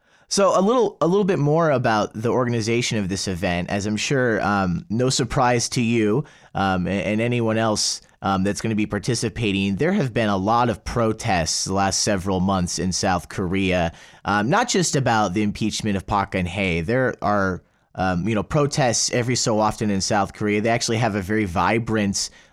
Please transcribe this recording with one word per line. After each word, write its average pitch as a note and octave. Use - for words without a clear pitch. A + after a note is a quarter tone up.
So F#3+
a F#3
little, A3
a D#3
little G3
bit F3+
more D3+
about A#2
the A2+
organization A#2
of G2
this F#2+
event, F2
as G2+
I'm G#2+
sure, B2
um, F#2+
no B2
surprise B2
to -
you, A2+
um, F#2
a-, F#2+
and G#2+
anyone A#2
else, A2
um, F#2+
that's G2
gonna A2+
be G#2+
participating. G2+
There D3+
have C#3+
been A2+
a G2+
lot A#2
of G2+
protests A2
the F#2+
last G2
several F#2+
months F#2
in F2+
South F2+
Korea, F2+
um, G#2
not A3
just F3+
about A2
the G#2+
impeachment G#2
of F2+
Park G2
Geun-hye. F2+
There B2
are, F#2+
um, F#2
you A2+
know, G2+
protests C#3+
every A#2+
so A2
often G#2+
in F#2+
South G2
Korea. G#2+
They A2+
actually A#2
have A2
a G#2
very G#2+
vibrant, G2+